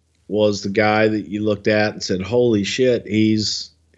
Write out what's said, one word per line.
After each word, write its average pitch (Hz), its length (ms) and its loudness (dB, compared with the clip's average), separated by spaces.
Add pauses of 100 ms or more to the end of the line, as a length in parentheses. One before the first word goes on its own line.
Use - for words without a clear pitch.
(280)
was 104 340 0
the 104 60 -6
guy 107 400 4
that 107 200 -4
you 104 140 -6
looked 104 240 -2
at 107 280 2
and - 80 -14
said, 92 180 -4
"Holy 110 420 2
shit, 123 440 0
he's, 107 640 0 (280)